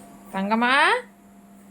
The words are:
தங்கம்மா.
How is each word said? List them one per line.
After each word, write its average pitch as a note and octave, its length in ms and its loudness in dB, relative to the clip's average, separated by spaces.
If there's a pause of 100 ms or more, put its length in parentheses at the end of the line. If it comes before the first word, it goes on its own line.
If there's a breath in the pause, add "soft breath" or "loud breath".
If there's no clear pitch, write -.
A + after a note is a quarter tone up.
(340)
தங்கம்மா. A3 380 0 (1000)